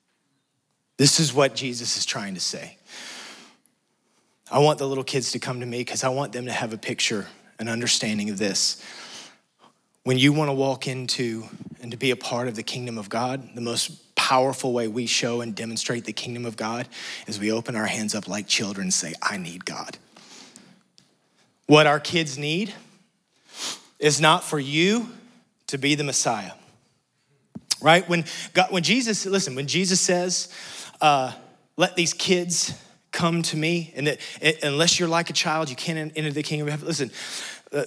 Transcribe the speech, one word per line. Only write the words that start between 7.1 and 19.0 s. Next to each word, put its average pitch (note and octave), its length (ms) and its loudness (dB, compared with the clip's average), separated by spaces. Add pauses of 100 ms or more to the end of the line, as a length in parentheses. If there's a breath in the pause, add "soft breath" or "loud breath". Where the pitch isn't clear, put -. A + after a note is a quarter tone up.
an A2 100 -6
understanding A2+ 640 0
of G2 80 -4
this. G2 380 0 (1300 loud breath)
When C3 120 2
you C#3 160 6
wanna D3 220 2
walk C3+ 320 0
into A#2+ 640 -4 (320)
and A#2 100 -12
to A#2+ 60 -10
be B2 160 2
a A#2+ 40 2
part B2 300 -4
of A#2 80 -4
the A2 80 -8
kingdom B2 340 -8
of G#2 120 -10
God, B2 480 -4
the A#2+ 40 -8
most A#2 540 -4
powerful C3 580 2
way A#2+ 140 0
we A2+ 200 -2
show A#2+ 340 0
and A2+ 160 -6
demonstrate A2+ 480 -4
the G#2+ 80 -8
kingdom A#2+ 340 -8
of A2 100 -8
God A#2+ 300 -4 (400 loud breath)
is G#2+ 140 -8
we G#2+ 100 0
open A#2 240 -2
our G#2+ 120 0
hands G#2 280 -2
up G2+ 140 -4
like G2 180 -6
children G2 380 -2
and F#2 100 2
say, D#2+ 260 -2